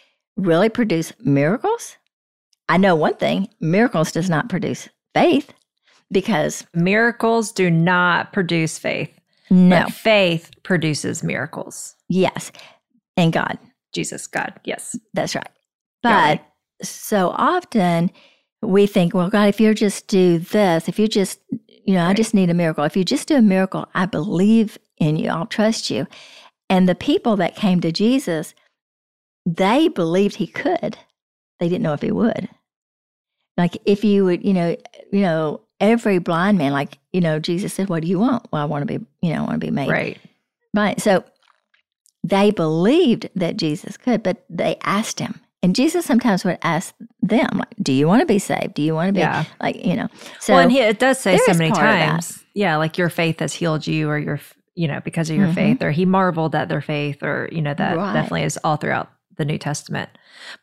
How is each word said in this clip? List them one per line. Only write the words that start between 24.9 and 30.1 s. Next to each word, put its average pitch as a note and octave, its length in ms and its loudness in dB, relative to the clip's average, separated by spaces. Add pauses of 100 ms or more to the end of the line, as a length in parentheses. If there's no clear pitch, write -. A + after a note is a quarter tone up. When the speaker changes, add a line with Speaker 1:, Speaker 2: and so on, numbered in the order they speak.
Speaker 1:
in D#3 180 0
you. - 140 -4
I'll E3 180 -4
trust A3 420 -2
you." D3 180 -4 (640)
And F#3 180 4
the F3+ 80 2
people C#4+ 420 0
that - 180 -2
came F#3 260 0
to E3 100 0
Jesus, G3 600 -2 (920)
they G3+ 420 2
believed F#3+ 480 0